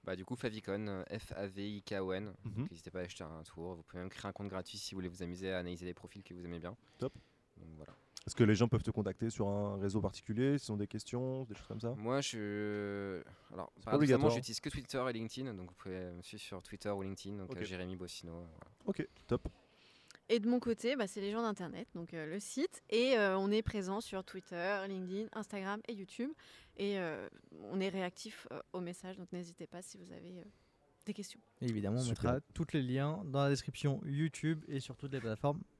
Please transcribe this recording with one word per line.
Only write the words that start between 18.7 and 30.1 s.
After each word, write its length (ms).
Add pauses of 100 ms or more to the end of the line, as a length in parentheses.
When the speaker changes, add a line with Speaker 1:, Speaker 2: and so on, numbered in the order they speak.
Speaker 2:
Ok, 220 (180)
top. 220 (800)
Speaker 3:
Et 120
de 100
mon 100
côté, 360
bah, 100
c'est 160
les 100
gens 120
d'Internet, 500
donc, 220
euh, 100
le 140
site, 500
et, 260
euh, 220
on 140
est 100
présent 400
sur 220
Twitter, 520 (140)
LinkedIn, 440
Instagram 540
et 60
YouTube, 380 (460)
et, 200
euh, 320 (420)
on 80
est 100
réactif, 640
euh, 80 (140)
aux 80
messages, 360
donc 160
n'hésitez 340
pas 160
si 160
vous 120